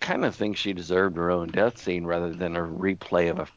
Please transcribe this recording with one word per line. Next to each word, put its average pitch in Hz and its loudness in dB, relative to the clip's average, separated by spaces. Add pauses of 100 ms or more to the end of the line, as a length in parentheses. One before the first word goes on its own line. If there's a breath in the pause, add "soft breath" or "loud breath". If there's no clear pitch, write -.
kinda 170 0
think 104 -2
she 101 -2
deserved 90 2
her 85 2
own 87 0
death 95 2
scene 90 -2
rather 85 0
than 85 -4
a 87 0
replay 87 0
of 85 -2
a 78 -4 (100)